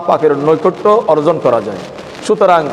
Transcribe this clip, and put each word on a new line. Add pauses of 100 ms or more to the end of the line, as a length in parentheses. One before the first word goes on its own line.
পাকের
নৈকট্য
অর্জন
করা
যায়। (500)
সুতরাং